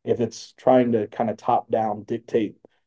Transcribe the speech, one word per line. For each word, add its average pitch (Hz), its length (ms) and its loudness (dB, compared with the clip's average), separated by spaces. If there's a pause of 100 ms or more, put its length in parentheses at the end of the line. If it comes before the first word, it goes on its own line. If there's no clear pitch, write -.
if 113 160 0
it's - 340 -6
trying 127 380 4
to 107 160 0
kinda 110 260 -4
top - 360 -2
down 110 340 -2
dictate 113 520 -4 (300)